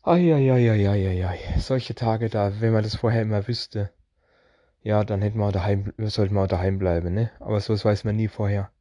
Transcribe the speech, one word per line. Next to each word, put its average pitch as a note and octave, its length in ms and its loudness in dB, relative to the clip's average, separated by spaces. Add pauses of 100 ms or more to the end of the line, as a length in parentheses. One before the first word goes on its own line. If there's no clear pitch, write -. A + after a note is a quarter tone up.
Ai, E3+ 320 4
ai, C3+ 180 4
ai, A#2+ 200 4
ai, G2+ 160 4
ai, G2 200 2
ai, F2+ 200 -2
ai. - 320 -4
Solche B2+ 340 -4
Tage A2+ 340 -2
da, G#2 320 -2
wenn A2+ 140 2
man A2 80 4
das G#2+ 140 -4
vorher A#2 260 0
immer G#2+ 260 -2
wüsste, A2 440 -6 (880)
ja, G#2 220 2
dann G2+ 180 -2
hätten G#2 160 -2
wir G#2 140 0
daheim, G2 480 0
sollten G#2 340 0
wir F#2+ 140 2
daheim F#2+ 320 0
bleiben, F2 340 0
ne? A2+ 160 0 (100)
Aber G#2 200 -2
sowas G#2+ 260 -2
weiß G#2 200 2
man G#2+ 100 0
nie G#2+ 140 0
vorher. G2+ 520 -4